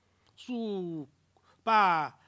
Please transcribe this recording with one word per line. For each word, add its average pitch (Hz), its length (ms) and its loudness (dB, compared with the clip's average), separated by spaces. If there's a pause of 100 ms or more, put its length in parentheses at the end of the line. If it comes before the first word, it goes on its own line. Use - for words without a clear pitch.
(360)
sous, 190 720 -8 (560)
par 185 520 2 (120)